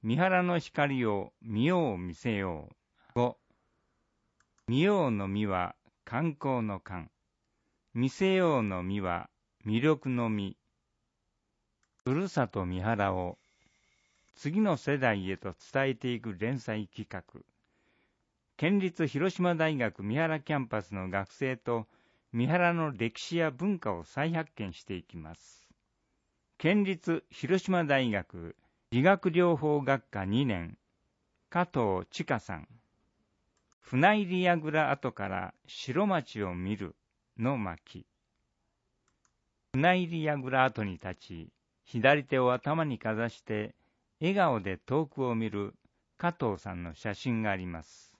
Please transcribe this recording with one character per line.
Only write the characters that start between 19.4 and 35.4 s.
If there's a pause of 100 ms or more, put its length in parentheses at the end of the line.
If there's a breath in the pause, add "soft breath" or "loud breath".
大
学
三
原
キ
ャ
ン
パ
ス
の
学
生
と (460 soft breath)
三
原
の
歴
史
や
文
化
を
再
発
見
し
て
い
き
ま
す。 (920)
県
立
広
島
大
学 (340)
理
学
療
法
学
科
二
年、 (720)
加
藤
千
佳
さ
ん。 (1120)
船
入
り
櫓
跡
か
ら (120)